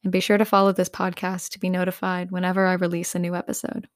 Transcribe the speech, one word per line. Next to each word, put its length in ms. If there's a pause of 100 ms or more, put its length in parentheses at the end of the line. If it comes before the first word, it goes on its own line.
And 80
be 80
sure 200
to 60
follow 260
this 180
podcast 600
to 80
be 100
notified 640
whenever 340
I 80
release 400
a 60
new 160
episode. 600